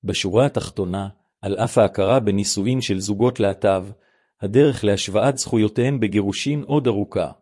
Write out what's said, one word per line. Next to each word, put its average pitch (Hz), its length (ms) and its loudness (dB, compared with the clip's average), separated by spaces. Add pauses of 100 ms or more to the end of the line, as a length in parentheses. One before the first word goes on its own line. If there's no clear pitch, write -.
בשורה 101 420 0
התחתונה, 98 640 -4 (340)
על 98 140 -4
אף 117 220 0
ההכרה 104 420 2
בנישואים 101 600 0
של 98 200 -4
זוגות 107 400 -2
להט"ב, 95 440 0 (560)
הדרך 120 440 2
להשוואת 104 540 0
זכויותיהם 120 640 0
בגירושין 104 640 -2
עוד 143 240 0
ארוכה. 98 560 -2